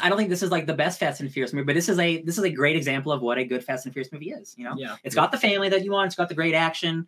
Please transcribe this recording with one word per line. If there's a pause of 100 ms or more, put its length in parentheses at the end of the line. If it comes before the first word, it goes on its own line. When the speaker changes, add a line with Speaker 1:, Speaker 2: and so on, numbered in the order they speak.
Speaker 1:
I
don't
think
this
is,
like,
the
best
Fast
and
Furious
movie,
but
this
is
a,
this
is
a
great
example
of
what
a
good
Fast
and
Furious
movie
is,
you
know?
Speaker 2:
Yeah.
Speaker 1:
It's
Speaker 3:
Yeah.
Speaker 1:
got
the
family
that
you
want,
it's
got
the
great
action,